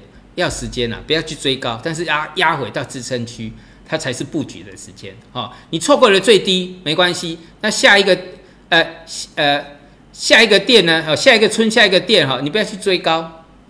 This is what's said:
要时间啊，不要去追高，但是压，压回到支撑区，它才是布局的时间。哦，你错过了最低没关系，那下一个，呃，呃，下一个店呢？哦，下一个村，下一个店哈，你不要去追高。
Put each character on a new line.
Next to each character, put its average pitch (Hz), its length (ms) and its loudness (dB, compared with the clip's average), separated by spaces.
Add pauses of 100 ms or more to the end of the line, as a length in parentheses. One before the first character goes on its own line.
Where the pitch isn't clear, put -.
(340)
要 165 160 -2
时 127 180 -10
间 117 240 -4
啊， 90 140 -10
不 135 80 -2
要 165 80 0
去 156 140 -10
追 135 220 -4
高， 117 260 -6
但 165 100 -4
是 160 120 -6
压， 156 220 -2 (100)
压 165 200 2
回 110 140 -6
到 165 120 -6
支 139 160 -12
撑 120 240 -6
区， 113 300 -12 (320)
它 - 100 -6
才 139 160 -6
是 123 120 -8
布 139 200 -6
局 87 200 -14
的 95 120 -20
时 - 160 -20
间。 95 240 -18 (160)
哦， 113 200 -10 (180)
你 165 80 -6
错 277 180 2
过 233 140 6
了 190 100 6
最 196 200 4
低 185 440 -2
没 151 120 -4
关 175 180 2
系， 170 240 -8 (240)
那 214 80 -2
下 214 280 4
一 - 60 4
个， 180 140 4 (520)
呃， 165 160 4 (500)
呃， 143 280 0 (480)
下 247 300 0
一 233 60 4
个 196 120 4
店 202 280 4
呢？ 160 200 0
哦， 156 80 0
下 247 200 4
一 214 40 2
个 214 80 4
村， 220 220 0
下 220 160 4
一 196 40 2
个 180 100 4
店 175 280 2
哈， 131 140 -4
你 143 80 -4
不 208 80 -4
要 214 60 0
去 208 140 -8
追 185 200 0
高。 165 460 -4 (260)